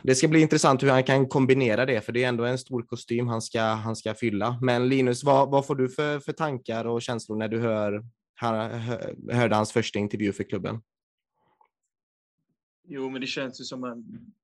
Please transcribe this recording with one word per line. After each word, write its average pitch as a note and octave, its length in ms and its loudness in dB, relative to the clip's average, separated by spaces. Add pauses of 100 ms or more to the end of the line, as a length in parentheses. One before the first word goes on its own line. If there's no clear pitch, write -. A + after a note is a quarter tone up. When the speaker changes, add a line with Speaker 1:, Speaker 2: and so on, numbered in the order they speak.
Speaker 1:
det C3 120 4
ska D#3 140 4
bli D#3+ 120 6
intressant D3+ 420 4
hur C3+ 80 4
han C3 140 6
kan C3+ 240 4
kombinera C3 580 4
det, A#2+ 140 0
för - 120 -8
det B2 120 0
är B2 40 0
ändå A#2 160 -2
en B2 140 -2
stor B2 240 -6
kostym A#2+ 460 -4
han A2+ 140 -4
ska, A2+ 180 -4
han A2 360 -2
ska G#2+ 180 -6
fylla. A2+ 480 -2
Men B2 260 2
Linus, B2+ 360 2
vad, C#3 260 4
vad C#3 160 2
får D3 80 -4
du C3 140 0
för, D3 320 -4
för D#3 120 -8
tankar A#2 520 -4
och A#2 180 -2
känslor A2 340 -6
när A2 120 -2
du A2+ 120 -2
hör, G#2+ 440 0 (300)
hör, A2+ 340 -2
hör, A#2 480 -6 (160)
hörde A#2 240 4
hans A2 160 2
första G#2+ 260 0
intervju G2+ 340 -2
för G2+ 120 -8
klubben? G2+ 360 -6 (2000)
Speaker 2:
Jo, C3+ 220 -6
men C3 100 -6
det C3+ 60 -6
känns C3 340 -8
ju B2 40 -12
som B2+ 200 -10
en, A#2+ 200 -10 (400)